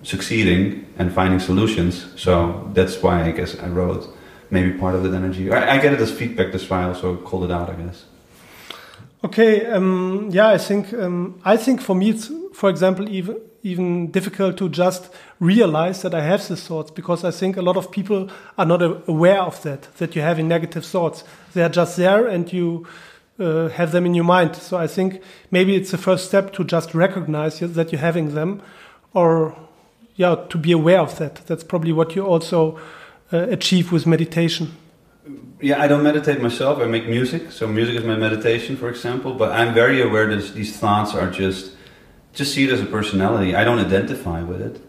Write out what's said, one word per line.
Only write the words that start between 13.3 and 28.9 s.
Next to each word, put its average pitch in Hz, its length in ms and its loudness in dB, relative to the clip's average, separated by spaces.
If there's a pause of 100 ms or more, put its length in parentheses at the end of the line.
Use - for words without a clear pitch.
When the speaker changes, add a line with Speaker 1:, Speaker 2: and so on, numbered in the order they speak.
Speaker 2:
even 175 480 -2
difficult 185 460 -2
to 190 100 -2
just 180 420 0 (300)
realize 180 640 4
that 175 120 -4
I 165 80 -2
have 190 280 0
these 170 180 -8
thoughts, 156 240 -8
because 175 320 -4
I 175 80 0
think 185 240 -4
a 185 60 -6
lot 180 160 2
of 190 120 -4
people 196 400 -2 (280)
are 185 80 2
not 170 160 4
a-, 170 260 0
aware 180 340 4
of 170 220 -6
that, 139 200 -8 (140)
that 170 180 -6
you're 151 100 -2
having 160 240 0
negative 170 360 -2
thoughts. 170 380 -2 (300)
They 175 100 2
are 165 60 2
just 175 260 0
there 196 320 4
and 175 240 -2
you, 170 340 -2 (540)
uh, 165 300 0
have 165 240 -2
them 180 120 2
in 175 80 2
your 170 120 2
mind. 175 320 4
So - 200 -6
I 165 100 -2
think 190 340 -2 (280)
maybe 190 280 4
it's 190 140 -2
the 175 60 -4
first 185 280 0
step 196 280 0
to 175 120 -4
just 165 280 -2
recognize 160 680 0
y-, 170 60 -4
that 165 260 -2
you're 135 80 -4
having 160 340 0
them, 180 260 -4 (520)